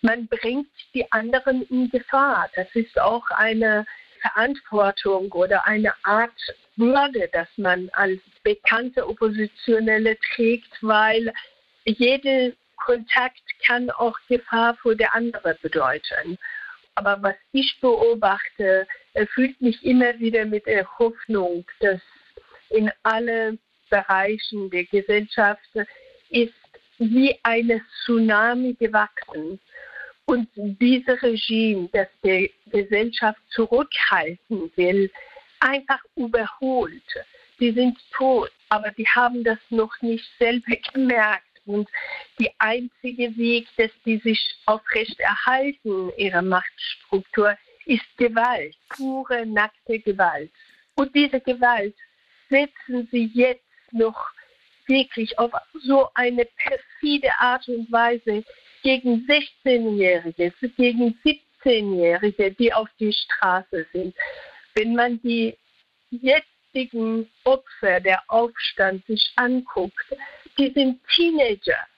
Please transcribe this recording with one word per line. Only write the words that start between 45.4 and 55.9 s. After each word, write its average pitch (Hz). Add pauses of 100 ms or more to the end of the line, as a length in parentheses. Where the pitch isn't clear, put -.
ihre 185
Machtstruktur, 196 (280)
ist 240 (120)
Gewalt, 226 (140)
pure, 262
nackte 214
Gewalt. 180 (440)
Und 277
diese 285
Gewalt 240 (540)
setzen 254
sie 233
jetzt 247 (280)
noch 226 (560)
wirklich 262
auf 233 (320)
so 269